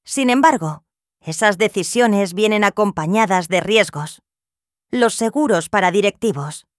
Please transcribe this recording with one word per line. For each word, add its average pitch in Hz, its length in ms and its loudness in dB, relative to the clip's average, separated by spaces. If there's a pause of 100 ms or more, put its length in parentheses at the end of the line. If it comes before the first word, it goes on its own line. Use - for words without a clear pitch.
Sin 262 240 -2
embargo, 247 560 2 (360)
esas 196 360 0
decisiones 202 800 0
vienen 214 300 0
acompañadas 196 840 0
de 175 120 0
riesgos. 180 640 -2 (680)
Los 240 240 0
seguros 226 540 -2
para 190 220 0
directivos 180 760 -4 (120)